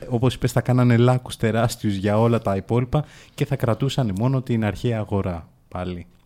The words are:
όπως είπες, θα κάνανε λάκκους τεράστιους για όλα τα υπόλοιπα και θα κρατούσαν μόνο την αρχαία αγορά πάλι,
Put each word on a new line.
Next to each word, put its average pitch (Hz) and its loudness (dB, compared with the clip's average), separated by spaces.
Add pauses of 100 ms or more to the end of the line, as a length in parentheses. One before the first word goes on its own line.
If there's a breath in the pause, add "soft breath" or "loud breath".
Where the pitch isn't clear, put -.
όπως 123 2
είπες, - -2
θα 123 0
κάνανε 123 4
λάκκους 127 2
τεράστιους 110 -2
για 101 0
όλα 117 2
τα 98 -2
υπόλοιπα 123 -2 (300 loud breath)
και 143 -2
θα 139 -4
κρατούσαν 120 -2
μόνο 131 2
την 113 -2
αρχαία 110 -2
αγορά 95 -4 (180)
πάλι, 90 -8 (200)